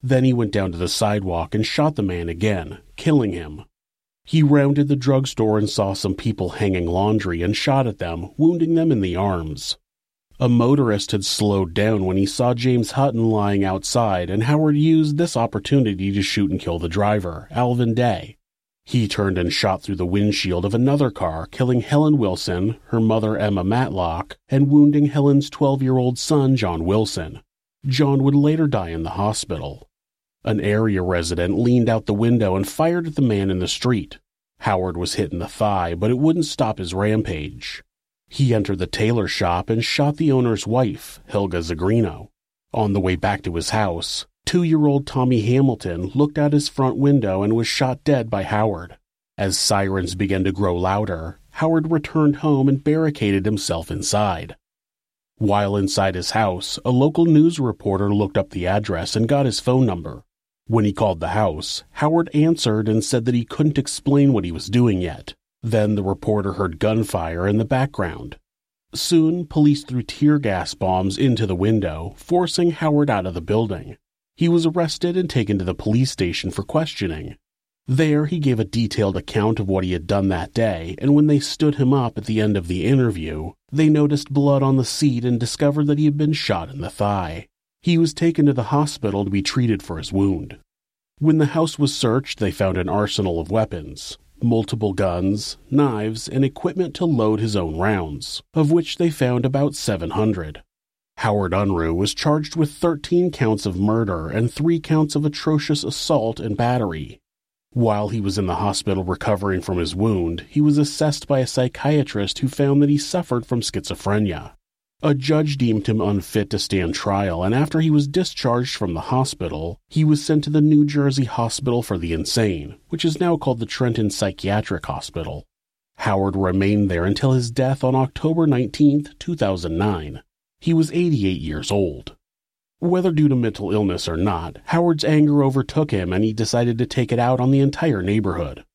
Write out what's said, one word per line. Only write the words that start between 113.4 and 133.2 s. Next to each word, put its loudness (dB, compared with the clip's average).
from -2
schizophrenia. -4
A 2
judge 0
deemed 0
him 0
unfit 0
to -2
stand -2
trial, -2
and 0
after 0
he 2
was 4
discharged -2
from -4
the -6
hospital, -4
he 2
was 4
sent 0
to -6
the 4
New 6
Jersey 0
Hospital -2
for -4
the -4
Insane, -2
which -6
is 0
now 2
called -2
the -4
Trenton 0
Psychiatric -4
Hospital. -8
Howard 0
remained 2
there 0
until 0
his 0
death -2
on 2
October 0
nineteenth, 2
two -4
thousand -2
nine. -2
He 2
was 2
eighty-eight 0
years -6
old. -2
Whether 2
due 4